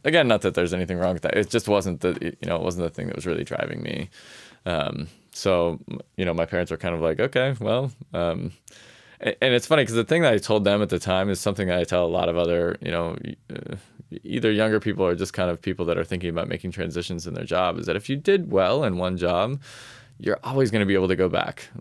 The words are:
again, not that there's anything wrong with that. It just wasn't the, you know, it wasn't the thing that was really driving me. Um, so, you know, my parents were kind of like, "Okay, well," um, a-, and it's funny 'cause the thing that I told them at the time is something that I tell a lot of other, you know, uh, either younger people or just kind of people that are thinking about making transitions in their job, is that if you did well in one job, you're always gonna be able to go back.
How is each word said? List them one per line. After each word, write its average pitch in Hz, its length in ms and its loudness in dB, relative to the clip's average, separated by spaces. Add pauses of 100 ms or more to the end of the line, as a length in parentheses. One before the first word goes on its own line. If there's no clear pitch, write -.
again, 156 240 4
not 107 140 4
that 90 120 0
there's 90 180 0
anything 90 260 -2
wrong 92 160 2
with 80 80 -6
that. - 140 0
It 101 140 2
just 117 160 0
wasn't 95 340 0
the, 87 400 -2
you 85 80 -6
know, 85 60 0
it 82 80 -2
wasn't 87 220 -2
the 82 100 -4
thing 90 140 -6
that - 80 -6
was - 100 -8
really 82 160 -2
driving - 400 -4
me. - 260 -8 (580)
Um, 82 420 -4 (240)
so, 85 480 0 (360)
you 92 80 -2
know, 87 80 0
my 82 140 0
parents 90 240 -2
were 80 60 -4
kind 85 180 -4
of 82 60 -4
like, 80 180 0
"Okay, 131 400 0
well," 117 320 -2 (240)
um, 87 380 -2 (680)
a-, - 220 -2
and 131 100 4
it's 120 140 2
funny 147 180 6
'cause 113 100 -2
the 113 100 4
thing 170 180 4
that 135 100 6
I 107 60 4
told 107 260 2
them 104 160 4
at 101 100 0
the 87 80 0
time 95 300 2
is 95 120 -2
something 101 280 0
that 90 100 2
I 87 60 2
tell 90 200 2
a 85 40 2
lot 87 200 2
of 85 80 0
other, 85 440 2
you 85 120 -4
know, 85 240 -2 (380)
uh, - 200 -10 (480)
either 113 300 0
younger 107 260 2
people 98 260 0
or 87 120 2
just 92 160 -4
kind 90 180 0
of 82 100 -4
people 92 260 -4
that 85 120 0
are 87 60 -2
thinking 87 260 -4
about 82 180 -4
making 90 220 -6
transitions 85 560 -6
in 85 80 -8
their 82 100 -6
job, 87 340 0
is 80 80 -6
that 85 100 0
if 104 120 -6
you 135 80 -2
did 175 360 0
well 101 320 4
in 95 120 0
one 92 200 -2
job, 90 440 0 (580)
you're - 260 -2
always 131 260 2
gonna 104 160 2
be 98 80 4
able 95 140 4
to 90 80 2
go 92 120 4
back. 85 400 -2 (120)